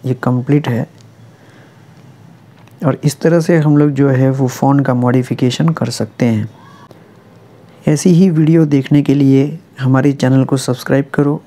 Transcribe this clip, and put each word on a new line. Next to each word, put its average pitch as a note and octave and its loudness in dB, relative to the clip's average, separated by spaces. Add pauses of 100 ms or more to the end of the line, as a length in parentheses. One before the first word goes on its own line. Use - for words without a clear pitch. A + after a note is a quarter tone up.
ये B2+ -2
complete B2+ -2
है। A#2 -4 (2000)
और C3 0
इस - -2
तरह E3+ 2
से E3 0
हम D3 2
लोग D3 2
जो C#3 0
है C3 2
वो C3 -2
phone C3+ 0
का C3 0
modification B2+ -2
कर D#3 -4
सकते - -6
हैं। A2 -2 (1400)
ऐसी D3+ 0
ही F3+ 4
video D#3+ 2
देखने C#3+ 2
के C3+ 0
लिए C#3 2 (200)
हमारे C3 2
channel C3+ 0
को C#3 -2
subscribe C3+ -4
करो C#3+ -2